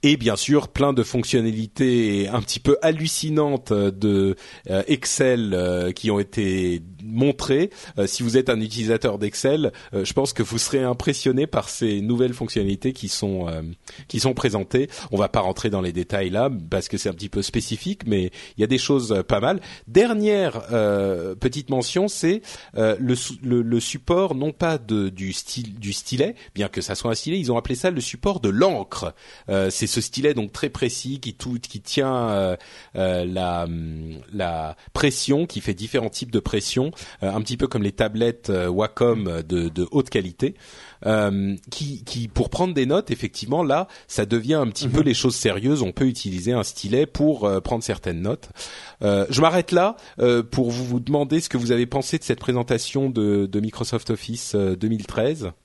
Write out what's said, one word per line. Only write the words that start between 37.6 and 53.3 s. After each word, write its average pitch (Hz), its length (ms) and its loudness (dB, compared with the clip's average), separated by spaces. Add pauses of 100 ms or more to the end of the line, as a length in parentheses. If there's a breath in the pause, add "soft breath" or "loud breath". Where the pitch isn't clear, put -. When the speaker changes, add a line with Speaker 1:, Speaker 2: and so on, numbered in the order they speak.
Speaker 1:
comme 117 160 0
les 101 100 0
tablettes, 113 560 0
euh, 90 180 0
Wacom 104 800 0
de, 85 220 0
de 85 220 -2
haute 135 180 0
qualité, 101 460 -2 (500 loud breath)
euh, 98 500 2 (160)
qui, 143 320 -8
qui, 120 240 -6
pour - 220 0
prendre 180 240 0
des 139 120 2
notes, 160 260 0
effectivement, 123 520 -2
là, 156 240 0 (200 loud breath)
ça - 180 -2
devient 117 300 2
un 139 120 2
petit 131 200 -4
Speaker 2:
Mhm. 123 60 0
Speaker 1:
peu 151 80 4
les 147 120 4
choses 120 220 2
sérieuses. 117 480 2
On 92 100 0
peut 131 140 0
utiliser 98 440 -2
un 117 120 0
stylet 120 420 0
pour, 143 400 0
euh, 98 160 2
prendre 117 220 -4
certaines 87 380 -4
notes. 107 280 -4 (540 loud breath)
Euh, 101 260 4
je 131 120 0
m'arrête 170 300 4
là, 185 240 4 (240 loud breath)
euh, 120 240 4
pour 120 260 0
vous, 120 160 -4
vous 120 140 -2
demander 143 400 0
ce - 100 -6
que - 80 -2
vous 120 140 0
avez 120 140 4
pensé 139 320 -2
de - 60 -4
cette - 160 -2
présentation 127 720 0
de, 104 360 2